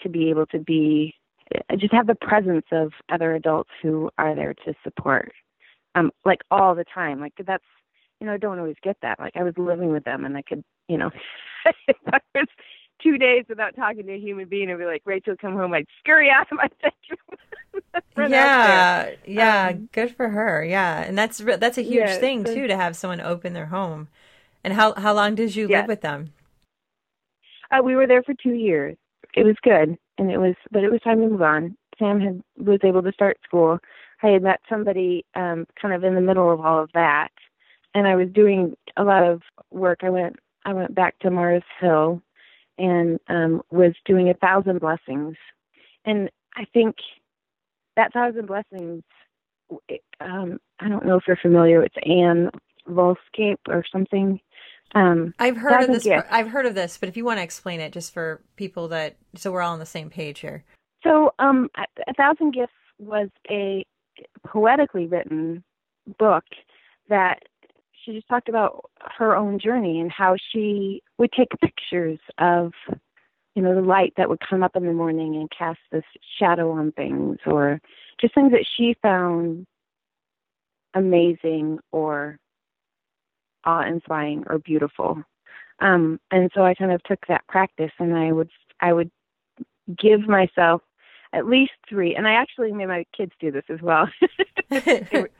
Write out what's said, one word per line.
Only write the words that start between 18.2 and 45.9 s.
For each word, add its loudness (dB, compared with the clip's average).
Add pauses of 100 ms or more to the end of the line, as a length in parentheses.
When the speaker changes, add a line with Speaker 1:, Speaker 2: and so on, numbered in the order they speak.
Speaker 2:
Yeah, 4
Speaker 1:
out -14 (100)
there. -14
Speaker 2:
yeah, 2
Speaker 1:
Um, -10
Speaker 2:
good -4
for -4
her. -2
Yeah, -2
and -6
that's -4
re-, -2
that's -2
a -4
huge -4
Speaker 1:
Yeah, 0
Speaker 2:
thing, -2
Speaker 1:
so -4
Speaker 2:
too, -4
to -2
have -4
someone -8
open -8
their -10
home. -8 (560)
And -4
how, 2
how 0
long 0
did -4
you -4
Speaker 1:
Yeah. 4
Speaker 2:
live -2
with -6
them? -10 (1400)
Speaker 1:
Uh, 4
we 2
were 4
there 6
for -6
two -2
years. -2 (400)
It 4
was 6
good, 4 (220)
and 0
it -2
was, 2 (180)
but 2
it 2
was 0
time 2
to 2
move 0
on. 0 (220)
Sam 0
had, -4 (140)
was 2
able 2
to -4
start 0
school. 2 (440)
I 4
had 6
met 0
somebody, -2 (120)
um, -6 (140)
kind -4
of -4
in 2
the 2
middle 4
of 0
all 2
of -6
that, 2 (640)
and 2
I 4
was 0
doing 4 (220)
a 0
lot 4
of 2 (280)
work. -2
I -2
went, -4 (280)
I -6
went -6
back 0
to 0
Mars 0 (180)
Hill, 2 (580)
and, 0
um, 0
was 4 (120)
doing 4
A 2
Thousand 0
Blessings, -6 (680)